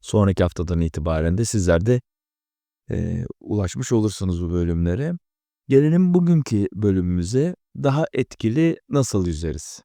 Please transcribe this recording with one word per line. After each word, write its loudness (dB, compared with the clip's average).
Sonraki 2
haftadan 0
itibaren 0
de 0
sizler 2
de, 2
e, -4
ulaşmış -4
olursunuz 0
bu -4
bölümlere. -2
Gelelim 4
bugünkü 2
bölümümüze. 0
Daha 0
etkili -2
nasıl 0
yüzeriz? -8